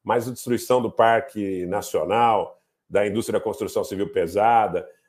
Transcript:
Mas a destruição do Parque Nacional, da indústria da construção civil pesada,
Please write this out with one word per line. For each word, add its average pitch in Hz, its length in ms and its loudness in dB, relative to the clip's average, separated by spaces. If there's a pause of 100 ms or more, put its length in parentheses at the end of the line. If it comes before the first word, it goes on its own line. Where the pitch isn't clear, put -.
Mas 117 240 0
a 127 40 -8
destruição 120 480 0
do 113 100 -2
Parque 107 760 2
Nacional, 98 920 0 (300)
da 98 160 2
indústria 104 320 -2
da - 60 -4
construção 101 400 -4
civil 98 260 -6
pesada, 98 800 2 (200)